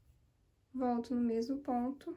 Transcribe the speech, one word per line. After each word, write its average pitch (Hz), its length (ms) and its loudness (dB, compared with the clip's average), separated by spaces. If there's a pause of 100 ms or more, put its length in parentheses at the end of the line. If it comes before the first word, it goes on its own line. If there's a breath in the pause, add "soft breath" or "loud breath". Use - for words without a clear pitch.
(720)
volto 247 400 0
no 240 80 2
mesmo 233 360 2
ponto, 277 600 -2